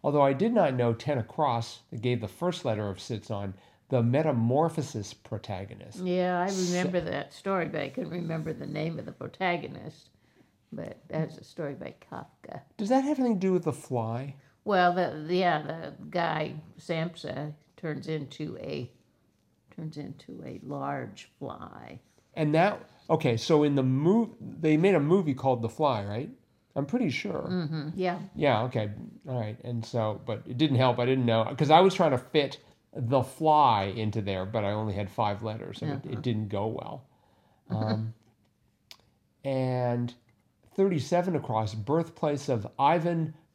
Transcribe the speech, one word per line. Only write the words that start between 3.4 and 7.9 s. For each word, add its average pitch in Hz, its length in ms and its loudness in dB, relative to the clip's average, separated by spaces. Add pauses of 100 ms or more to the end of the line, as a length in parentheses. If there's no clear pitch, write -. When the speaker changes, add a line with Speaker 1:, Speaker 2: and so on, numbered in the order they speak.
Speaker 1:
the 123 160 2
Metamorphosis 131 1080 2
protagonist. 101 840 -10
Speaker 2:
Yeah, 180 420 0
I 180 80 0
Speaker 1:
So 185 300 0
Speaker 2:
remember 180 220 0 (100)
that - 240 -6
story, 190 320 -2
but 156 140 -6
I 135 80 -6
couldn't 160 240 -8